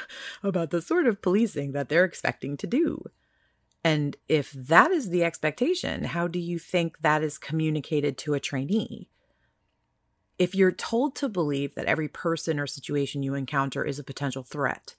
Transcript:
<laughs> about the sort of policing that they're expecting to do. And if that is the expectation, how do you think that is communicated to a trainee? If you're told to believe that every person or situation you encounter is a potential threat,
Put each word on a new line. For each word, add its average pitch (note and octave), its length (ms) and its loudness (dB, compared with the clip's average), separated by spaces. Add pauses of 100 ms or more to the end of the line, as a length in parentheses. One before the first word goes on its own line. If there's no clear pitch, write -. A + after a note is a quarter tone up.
(200)
<laughs> - 220 -12
about E3+ 280 0
the E3+ 100 0
sort D#4+ 260 2
of G#3 140 2
policing F3 520 2
that C#3 180 -4
they're F3+ 160 6
expecting - 500 -4
to - 100 -6
do. C4 380 0 (800)
And D3+ 320 2 (120)
if D3 240 2
that D#3 380 6
is C4+ 200 0
the E3+ 140 2
expectation, E3+ 800 -2
how E3 240 -2
do E3+ 100 -4
you E3+ 200 -4
think E3+ 420 -2
that D3+ 220 2
is D3+ 160 -4
communicated D3+ 800 0
to D3 160 -2
a C#3 60 0
trainee? C#3+ 680 -4 (1300)
If F3+ 160 0
you're F#3 180 6
told B3+ 440 0
to C#4 120 -2
believe D3 460 -2
that - 120 -6
every D3+ 220 0
person E3 520 -2
or C#3+ 60 -4
situation C#3+ 560 -4
you C3+ 120 -2
encounter C#3 500 -2
is C#3 140 -4
a C#3+ 60 -10
potential C3+ 380 -6
threat, - 560 -8